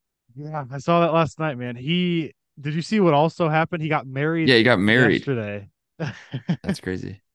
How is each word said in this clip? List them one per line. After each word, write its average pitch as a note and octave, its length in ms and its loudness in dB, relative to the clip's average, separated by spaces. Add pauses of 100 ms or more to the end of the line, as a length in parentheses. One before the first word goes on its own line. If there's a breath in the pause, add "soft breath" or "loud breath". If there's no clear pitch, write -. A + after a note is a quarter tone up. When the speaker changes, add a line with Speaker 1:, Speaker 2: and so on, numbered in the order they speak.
(360)
Speaker 1:
Yeah, D3 340 -10
I C#3 80 -10
saw E3+ 220 2
that E3 140 2
last E3 260 0
night, D3+ 160 -4
man. B2 200 -8
He, E3 580 -2 (260)
did D3 140 -6
you E3 80 -4
see G#3+ 180 0
what E3+ 140 6
also D#3+ 340 2
happened? D#3+ 340 0
He D#3 60 -4
got C#3+ 180 -2
married D3+ 420 -2
Speaker 2:
Yeah, B2+ 80 6
he A2+ 60 6
got A#2 160 4
married. G#2+ 480 4
Speaker 1:
yesterday. G#2 420 -6 (140)
<laughs> - 800 -8
Speaker 2:
That's - 180 -6
crazy. F#2+ 420 -8 (120)